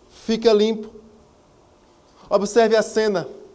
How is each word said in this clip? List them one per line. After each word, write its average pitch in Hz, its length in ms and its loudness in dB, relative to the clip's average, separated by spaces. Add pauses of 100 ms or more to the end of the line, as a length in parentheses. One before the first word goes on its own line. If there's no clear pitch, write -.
fica 226 440 -2
limpo." 214 380 0 (1400)
Observe 202 460 2
a 220 80 2
cena. 214 460 -2 (260)